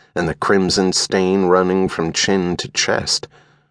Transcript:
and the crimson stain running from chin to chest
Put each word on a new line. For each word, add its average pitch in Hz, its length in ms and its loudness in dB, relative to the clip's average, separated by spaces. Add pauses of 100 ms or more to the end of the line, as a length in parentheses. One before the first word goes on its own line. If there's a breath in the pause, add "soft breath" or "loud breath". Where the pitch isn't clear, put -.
(120 loud breath)
and 87 160 -2
the 76 60 -4
crimson 95 580 2
stain 95 520 0
running 92 440 2
from 82 240 -4
chin 92 440 0
to - 160 -8
chest - 560 -2 (420 soft breath)